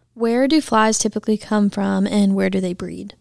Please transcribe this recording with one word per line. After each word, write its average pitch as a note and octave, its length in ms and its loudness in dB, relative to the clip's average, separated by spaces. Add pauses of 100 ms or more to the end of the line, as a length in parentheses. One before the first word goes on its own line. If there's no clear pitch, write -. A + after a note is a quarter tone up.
(120)
Where A#3 340 0
do D4+ 140 4
flies A3 380 2
typically G#3+ 400 -2
come G#3 320 0
from, G3 360 -2
and G3+ 280 2
where F#3+ 160 0
do F#3+ 100 -2
they F3+ 140 -4
breed? F3+ 460 -12